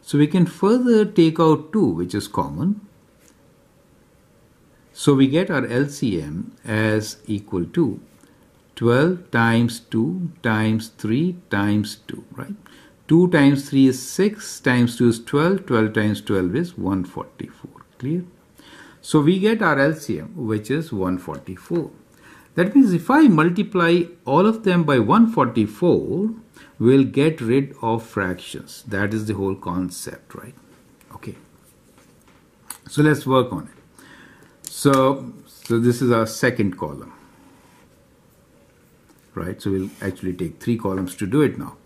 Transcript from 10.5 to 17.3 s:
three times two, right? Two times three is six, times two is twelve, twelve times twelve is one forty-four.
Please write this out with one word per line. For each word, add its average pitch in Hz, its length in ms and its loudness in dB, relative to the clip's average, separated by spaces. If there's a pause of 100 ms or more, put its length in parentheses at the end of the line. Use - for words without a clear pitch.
three 156 480 -2 (120)
times 104 480 -2 (120)
two, - 240 -14
right? - 220 -12 (520)
Two 175 240 4
times 143 380 4
three 135 180 4
is 131 160 2
six, - 580 -4
times 123 360 2
two 123 120 4
is 113 140 0
twelve, 180 440 0
twelve 110 260 2
times 104 280 0
twelve 92 360 -2
is - 220 -6
one 92 260 -4
forty-four. - 800 -16 (140)